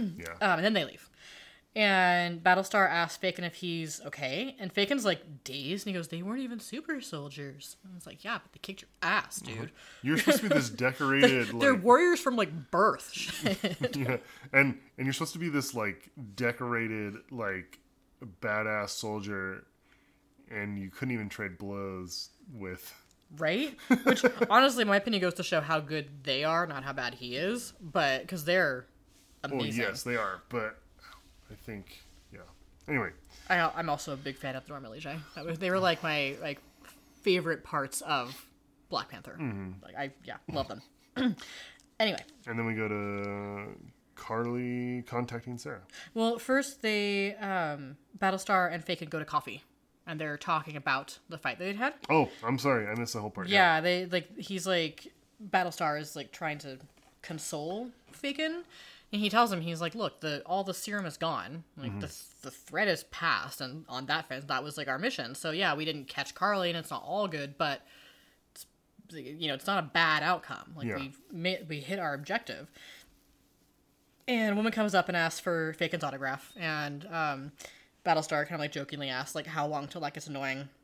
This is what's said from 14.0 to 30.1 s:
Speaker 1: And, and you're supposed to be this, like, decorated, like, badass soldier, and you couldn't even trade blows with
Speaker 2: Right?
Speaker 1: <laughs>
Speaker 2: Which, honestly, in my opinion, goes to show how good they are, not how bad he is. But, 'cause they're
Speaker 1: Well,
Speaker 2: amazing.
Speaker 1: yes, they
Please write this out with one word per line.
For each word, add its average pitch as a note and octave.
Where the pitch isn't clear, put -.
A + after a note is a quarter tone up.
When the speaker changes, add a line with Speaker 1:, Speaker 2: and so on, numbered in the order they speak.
Speaker 1:
And, C3+
and B2+
you're C3+
supposed D#3
to E3
be E3+
this, C#3
like, G#2
decorated, A2+
like, G2
badass G#2+
soldier, G2+
and G#2
you F#2+
couldn't B2+
even G#2+
trade F#2+
blows F#2+
with F#2+
Speaker 2:
Right? G3
Speaker 1:
<laughs> B3
Speaker 2:
Which, C4
honestly, B3
in G#3+
my G3+
opinion, G3+
goes F3+
to F3+
show E3+
how D#3
good C#3+
they C3+
are, E3
not C#3+
how C#3
bad B2+
he B2
is. G#3
But, D3
'cause E3+
they're D3+
Speaker 1:
Well, C#3+
Speaker 2:
amazing. A2+
Speaker 1:
yes, G2+
they A#2+